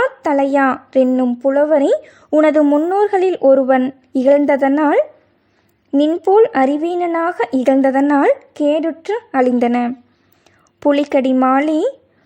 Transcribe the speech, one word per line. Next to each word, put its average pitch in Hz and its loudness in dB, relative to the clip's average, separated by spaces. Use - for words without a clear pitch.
தலையா 277 0
என்னும் 254 0
புலவரை 285 0
உனது 302 2
முன்னோர்களில் 359 0
ஒருவன் 269 2
இகழ்ந்ததனால், 285 2
நின்போல் 349 2
அறிவீனனாக 330 -2
இகழ்ந்ததனால் 269 0
கேடுற்று 311 -4
அழிந்தன. 247 -2
புலிக்கடி 285 -2
மாலே, 302 -2